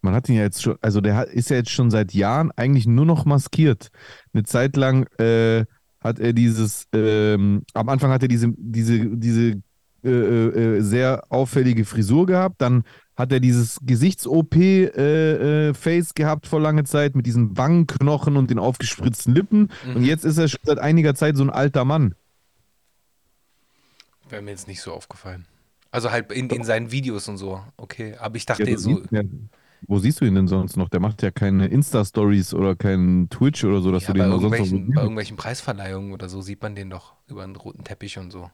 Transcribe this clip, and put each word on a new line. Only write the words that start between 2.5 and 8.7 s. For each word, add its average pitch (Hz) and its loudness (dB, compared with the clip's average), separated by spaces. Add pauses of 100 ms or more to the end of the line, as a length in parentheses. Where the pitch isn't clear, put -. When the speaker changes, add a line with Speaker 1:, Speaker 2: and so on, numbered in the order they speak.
Speaker 1:
eigentlich 123 2
nur 120 4
noch 165 2
maskiert. 143 2 (420)
Eine 110 0
Zeit 131 0
lang, 131 2 (140)
äh, 113 2 (340)
hat 113 -4
er 120 0
dieses, 113 0
ähm, 107 2 (120)
am 110 -2
Anfang 135 2
hat 131 2
er 131 0
diese, 120 2
diese, 113 0 (120)